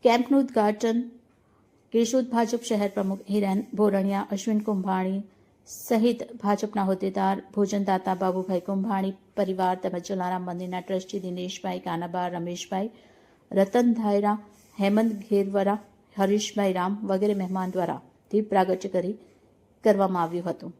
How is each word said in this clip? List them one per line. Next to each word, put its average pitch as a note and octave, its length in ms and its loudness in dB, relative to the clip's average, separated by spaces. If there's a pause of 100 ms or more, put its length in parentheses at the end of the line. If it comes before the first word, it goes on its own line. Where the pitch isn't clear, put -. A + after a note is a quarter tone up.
કેમ્પનું B3 400 6
ઉદ્ઘાટન A3+ 580 0 (880)
કેશોદ A#3 320 4 (120)
ભાજપ A#3 340 0
શહેર G3+ 240 0
પ્રમુખ G3 400 -4
હિરેન G3 420 0
ભોરણિયા, G3 560 2
અશ્વિન G#3 360 -2
કુંભાણી F#3+ 520 -2 (460)
સહિત A#3 540 0 (180)
ભાજપના G#3 480 0
હોદ્દેદાર, F#3+ 500 0 (180)
ભોજનદાતા G3 640 0
બાબુભાઈ F#3 480 -2
કુંભાણી G3 440 -2 (240)
પરિવાર F#3 460 0
તેમજ F3+ 240 -4
જલારામ F#3 400 -4
મંદિરના F3+ 340 -6
ટ્રસ્ટી F#3+ 440 -6
દિનેશભાઈ F3+ 600 -6
કાનાબા, F3 480 -4
રમેશભાઈ, F3 560 -4 (640)
રતન A#3 480 4
ધાયરા, G#3 360 2 (460)
હેમંત G#3+ 320 4 (160)
ઘેરવરા, G3 480 2 (380)
હરીશભાઈ G3+ 640 2
રામ G3 200 -2 (120)
વગેરે G3+ 280 2
મહેમાન F#3 360 -2
દ્વારા E3 260 -2 (300)
દીપ G#3+ 200 2
પ્રાગટ્ય F#3+ 440 2
કરી F#3 200 0 (720)
કરવામાં G3 400 4
આવ્યું F3 240 -4
હતું. - 300 -8